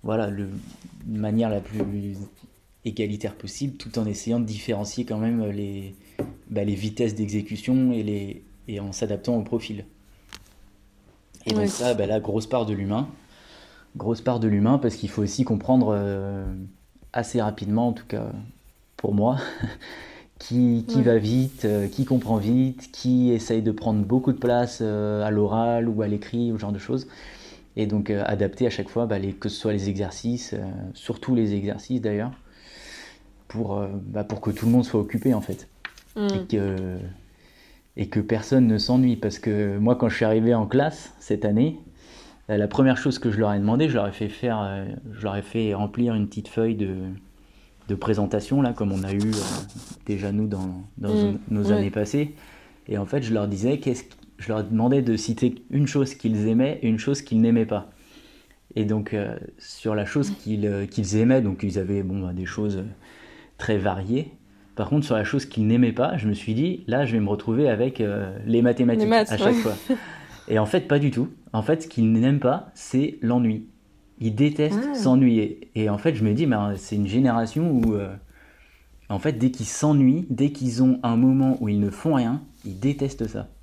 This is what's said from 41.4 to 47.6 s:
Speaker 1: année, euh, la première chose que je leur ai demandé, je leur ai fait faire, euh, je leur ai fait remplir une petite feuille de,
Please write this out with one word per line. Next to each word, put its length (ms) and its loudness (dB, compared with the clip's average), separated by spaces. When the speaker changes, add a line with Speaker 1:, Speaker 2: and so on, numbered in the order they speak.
Speaker 1:
année, 340 2
euh, 60 2
la 120 2
première 280 4
chose 220 -2
que 120 0
je 80 0
leur 140 2
ai 60 0
demandé, 300 2
je 60 0
leur 120 2
ai 60 -4
fait 160 -6
faire, 340 -4
euh, 240 -6
je 100 -12
leur 140 -4
ai 60 -4
fait 320 -2
remplir 400 0
une 140 0
petite 200 -10
feuille 280 0
de, 180 -2